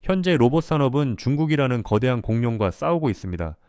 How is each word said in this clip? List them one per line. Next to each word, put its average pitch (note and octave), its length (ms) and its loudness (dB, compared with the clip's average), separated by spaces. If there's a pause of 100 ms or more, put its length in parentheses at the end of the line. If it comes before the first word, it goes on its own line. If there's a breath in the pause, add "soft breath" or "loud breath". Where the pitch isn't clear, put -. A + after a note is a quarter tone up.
현재 F#3 340 0
로봇 C3+ 280 4
산업은 C#3 520 0
중국이라는 C#3 680 0
거대한 A#2 400 0
공룡과 A2+ 480 0
싸우고 D#3 400 -2
있습니다. F2 460 -6 (120)